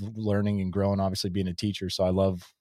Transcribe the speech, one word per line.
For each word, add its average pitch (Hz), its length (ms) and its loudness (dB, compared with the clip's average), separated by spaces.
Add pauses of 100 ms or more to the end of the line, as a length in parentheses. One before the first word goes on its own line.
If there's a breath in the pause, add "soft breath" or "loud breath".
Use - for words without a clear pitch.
(160)
learning 104 460 0
and 92 100 -2
growing, 98 280 2
obviously 95 320 -2
being 92 160 0
a 90 60 -2
teacher. 95 360 -4
So - 140 -2
I 92 80 4
love 95 500 2